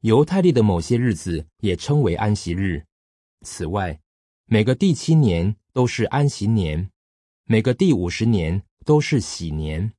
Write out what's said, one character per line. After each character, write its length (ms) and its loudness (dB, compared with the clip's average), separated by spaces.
犹 240 4
太 160 0
历 100 4
的 120 4
某 180 2
些 180 0
日 160 0
子 320 -8
也 180 -2
称 260 0
为 140 0
安 180 0
息 180 -6
日。 320 -4
此 240 -10
外， 340 -4
每 180 2
个 100 2
第 180 2
七 220 0
年 420 2
都 140 0
是 180 -2
安 240 0
息 180 -4
年， 440 -2
每 180 2
个 100 0
第 200 2
五 180 -2
十 160 -2
年 380 0
都 160 4
是 200 0
喜 300 -8
年。 480 -6